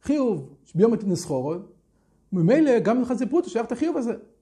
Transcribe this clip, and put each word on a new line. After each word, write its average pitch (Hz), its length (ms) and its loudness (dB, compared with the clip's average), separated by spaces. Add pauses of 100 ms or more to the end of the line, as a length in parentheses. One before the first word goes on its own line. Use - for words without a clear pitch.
חיוב 240 520 -2 (100)
שביום 214 280 4
מתינס 190 320 -2
חורין, 147 360 -4 (720)
ממילא 233 460 4
גם 226 260 0
חצי 247 220 -4
פרוטה 349 220 0
שייך 233 180 -4
את 254 60 -6
החיוב 311 240 -4
הזה. 233 180 -4 (280)